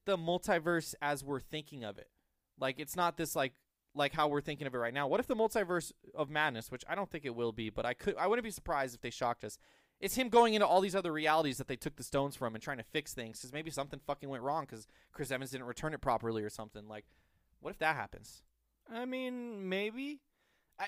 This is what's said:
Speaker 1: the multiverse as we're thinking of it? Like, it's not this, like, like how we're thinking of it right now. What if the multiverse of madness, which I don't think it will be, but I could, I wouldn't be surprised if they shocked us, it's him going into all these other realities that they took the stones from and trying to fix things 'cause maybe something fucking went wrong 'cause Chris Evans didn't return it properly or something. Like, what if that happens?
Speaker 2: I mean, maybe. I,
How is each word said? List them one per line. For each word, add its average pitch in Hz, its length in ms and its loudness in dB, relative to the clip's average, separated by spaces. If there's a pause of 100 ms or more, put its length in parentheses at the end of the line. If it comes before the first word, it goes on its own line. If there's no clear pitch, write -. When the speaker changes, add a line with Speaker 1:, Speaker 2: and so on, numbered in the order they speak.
Speaker 1:
the 196 120 4
multiverse 170 840 2
as 147 220 0
we're 139 160 -4
thinking 147 440 -10
of 104 140 -8
it? 104 120 -20 (500)
Like, 131 200 0
it's 151 160 -8
not 175 220 2
this, 160 180 -2
like, 135 180 2 (420)
like 143 180 2
how 151 140 6
we're 147 140 2
thinking 147 260 -6
of 127 80 -4
it - 20 0
right 117 160 0
now. 143 140 0
What 165 140 4
if 240 60 -4
the 254 80 2
multiverse 208 580 2 (200)
of 147 160 0
madness, 147 400 0
which 127 200 -10
I 156 40 -2
don't 190 160 -2
think 143 160 -8
it 123 100 -2
will 117 180 0
be, 110 160 -4
but - 160 -4
I 123 80 0
could, 185 240 -2
I 175 100 2
wouldn't 233 160 2
be 220 80 -6
surprised 139 440 -2
if 113 60 -18
they 123 80 -6
shocked 120 360 -2
us, 110 120 -10 (440)
it's 185 140 -2
him 247 140 2
going 233 240 8
into 208 140 6
all 180 140 8
these 190 140 0
other 175 180 2
realities 151 440 4
that 127 100 -6
they 135 100 -2
took - 180 -6
the - 80 -12
stones 139 320 0
from 117 180 -4
and 110 80 -10
trying 139 160 -6
to 113 60 -12
fix - 300 -4
things 113 280 -8
'cause 127 120 -12
maybe 156 180 -6
something 139 300 -6
fucking 143 280 -6
went 127 140 -6
wrong 143 240 0
'cause 110 200 -14 (260)
Chris 131 180 -6
Evans 131 200 -4
didn't 131 160 -8
return 156 260 -4
it 143 80 -8
properly 113 420 2
or 107 60 -4
something. 107 380 -12
Like, 107 180 -14 (560)
what 151 100 -8
if - 80 -12
that 156 180 4
happens? - 460 -10 (460)
Speaker 2:
I 233 160 -6
mean, 247 600 -6
maybe. 220 540 -4 (560)
I, 196 100 -2